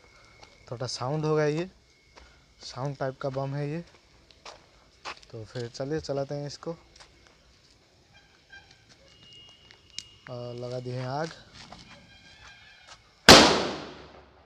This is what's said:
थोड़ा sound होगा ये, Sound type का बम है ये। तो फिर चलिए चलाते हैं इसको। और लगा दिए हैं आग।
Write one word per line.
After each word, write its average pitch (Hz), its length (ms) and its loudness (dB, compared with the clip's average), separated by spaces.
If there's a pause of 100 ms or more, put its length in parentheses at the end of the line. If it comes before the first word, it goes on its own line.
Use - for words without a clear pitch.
(720)
थोड़ा 123 160 -4
sound 147 380 -2
होगा 151 200 4
ये, 160 240 0 (920)
Sound 131 340 -6
type 135 240 -2
का 143 80 -2
बम 135 260 -2
है 147 140 -2
ये। 170 140 -6 (1500)
तो 110 140 -10
फिर 120 220 -6
चलिए 139 320 -4
चलाते 139 360 -2
हैं 143 120 -6
इसको। - 240 -10 (3500)
और 120 260 -10
लगा 123 240 -6
दिए 123 140 -6
हैं 127 140 -4
आग। 151 220 -2 (3250)